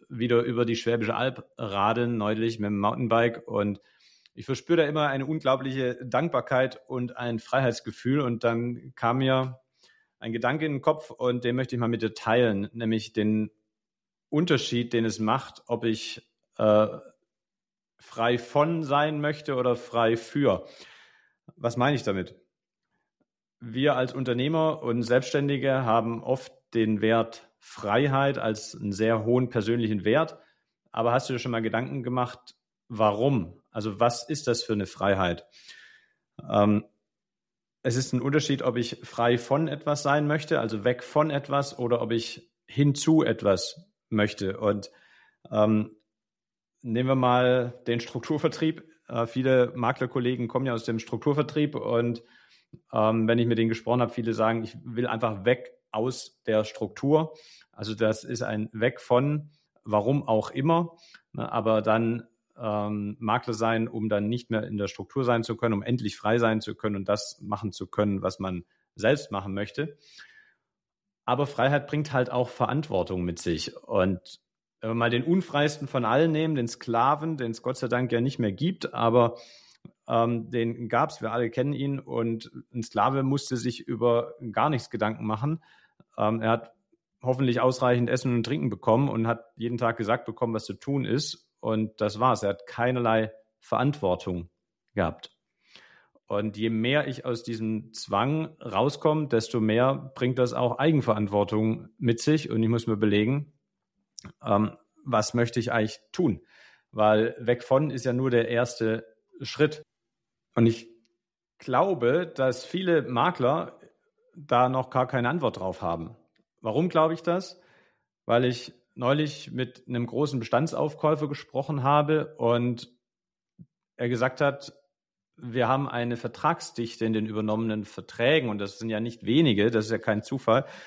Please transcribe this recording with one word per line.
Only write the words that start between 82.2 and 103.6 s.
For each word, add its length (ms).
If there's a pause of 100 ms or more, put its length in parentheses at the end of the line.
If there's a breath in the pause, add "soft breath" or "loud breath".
ein 100
Sklave 400
musste 320
sich 240
über 540 (180)
gar 180
nichts 200
Gedanken 360
machen. 380 (540 soft breath)
Ähm, 240
er 100
hat 220 (480)
hoffentlich 400
ausreichend 480
Essen 260
und 100
Trinken 240
bekommen 380
und 200
hat 180 (100)
jeden 220
Tag 180
gesagt 300
bekommen, 280
was 120
zu 80
tun 320
ist. 420 (160)
Und 380
das 180
war's. 240
Er 60
hat 180
keinerlei 640 (300)
Verantwortung 880 (460)
gehabt. 360 (920 soft breath)
Und 320
je 120
mehr 380
ich 160
aus 180
diesem 520
Zwang 680
rauskomme, 680
desto 320
mehr 520
bringt 260
das 120
auch 260
Eigenverantwortung 1080 (100)
mit 220
sich. 300
Und 120
ich 60
muss 180
mir 80
überlegen, 600 (920)